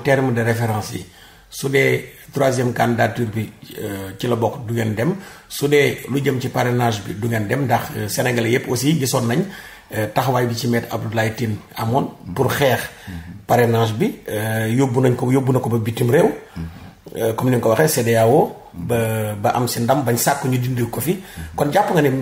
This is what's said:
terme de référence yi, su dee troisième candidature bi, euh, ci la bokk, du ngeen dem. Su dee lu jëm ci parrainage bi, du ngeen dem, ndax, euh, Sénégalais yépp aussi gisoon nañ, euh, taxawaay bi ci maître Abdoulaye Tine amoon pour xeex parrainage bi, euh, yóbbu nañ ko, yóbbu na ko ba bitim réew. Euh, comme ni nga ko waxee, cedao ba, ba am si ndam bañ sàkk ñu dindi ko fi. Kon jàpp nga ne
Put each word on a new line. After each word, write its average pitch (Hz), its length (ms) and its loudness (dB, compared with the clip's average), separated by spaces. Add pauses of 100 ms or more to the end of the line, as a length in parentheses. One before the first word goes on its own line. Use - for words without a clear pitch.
terme 135 300 2
de 117 80 0
référence 110 520 0
yi, - 100 -10 (460)
su - 180 -6
dee 135 360 2 (280)
troisième 127 400 2
candidature 117 540 0
bi, 107 240 -4 (320)
euh, 98 360 -8
ci 123 80 -4
la 117 100 2
bokk, 110 300 -2
du 113 80 -6
ngeen 110 200 0
dem. 135 200 0 (340)
Su 143 200 -2
dee 139 300 4 (120)
lu 139 140 0
jëm 131 160 0
ci 127 80 -4
parrainage 123 540 0
bi, 107 120 -8
du 104 140 -4
ngeen 110 180 -2
dem, 139 180 0
ndax, 120 180 0 (140)
euh, 104 120 -4
Sénégalais 117 440 0
yépp 120 180 0
aussi 135 280 2
gisoon 127 280 0
nañ, 120 140 2 (540)
euh, 107 180 -2
taxawaay 127 340 2
bi 117 80 -2
ci 120 140 -2
maître 120 260 0
Abdoulaye 110 400 -2
Tine 110 220 -2 (200)
amoon 117 340 -2 (240)
pour 123 160 2
xeex 131 300 2 (640)
parrainage 113 480 4
bi, 180 220 -2 (120)
euh, 110 400 -2
yóbbu 127 320 2
nañ 127 140 4
ko, 127 160 -2
yóbbu 131 220 2
na 123 80 2
ko - 100 -2
ba 117 80 2
bitim 113 320 0
réew. 165 200 6 (840)
Euh, 113 160 0
comme 123 160 0
ni 127 80 4
nga 113 60 0
ko 113 80 2
waxee, 143 320 2
cedao 117 500 4 (220)
ba, 113 640 -2
ba 117 100 2
am 123 180 0
si 120 120 -4
ndam 131 240 2
bañ 120 140 2
sàkk - 260 0
ñu 127 140 0
dindi 123 320 -2
ko 120 100 -6
fi. 160 160 0 (380)
Kon 147 180 0
jàpp 202 220 2
nga 156 80 6
ne 139 80 4 (120)